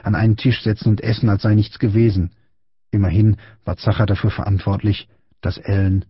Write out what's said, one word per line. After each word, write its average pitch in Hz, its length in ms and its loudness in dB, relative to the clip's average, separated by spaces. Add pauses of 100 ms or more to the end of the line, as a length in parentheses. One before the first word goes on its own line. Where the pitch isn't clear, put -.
an 104 120 0
einen 110 220 2
Tisch - 240 -2
setzen 110 280 -2
und 104 120 0
essen, 113 260 -2
als 101 140 0
sei 107 140 2
nichts 104 240 0
gewesen. 104 520 0 (640)
Immerhin 101 440 2 (260)
war - 140 -6
Zacher 107 280 0
dafür 101 260 0
verantwortlich, 98 760 -2 (320)
dass - 180 -6
Ellen 98 520 0